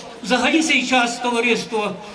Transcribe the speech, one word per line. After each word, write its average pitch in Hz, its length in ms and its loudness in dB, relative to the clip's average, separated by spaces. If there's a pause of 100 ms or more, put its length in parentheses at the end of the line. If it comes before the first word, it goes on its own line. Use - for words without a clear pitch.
(220)
взагалі 254 400 2
цей 254 240 2
час, 247 320 2
товариство 226 760 0 (220)